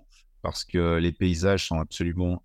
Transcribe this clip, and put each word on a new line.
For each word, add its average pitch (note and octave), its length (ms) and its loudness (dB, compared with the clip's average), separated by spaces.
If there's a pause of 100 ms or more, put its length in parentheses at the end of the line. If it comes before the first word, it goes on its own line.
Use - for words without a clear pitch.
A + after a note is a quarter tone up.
(420)
parce - 220 -6
que E2+ 340 2
les E2+ 120 2
paysages F2+ 560 0
sont E2 140 -2
absolument F2 640 -2